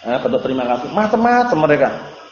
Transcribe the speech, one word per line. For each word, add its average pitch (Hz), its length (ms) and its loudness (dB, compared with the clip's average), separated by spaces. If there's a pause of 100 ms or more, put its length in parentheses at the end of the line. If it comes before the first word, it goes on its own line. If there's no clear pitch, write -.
Eh, 120 160 -2
bentuk 123 240 -2
terima 131 260 -2
kasih. 123 220 -4
Macam-macam 220 720 2
mereka. 147 240 4 (440)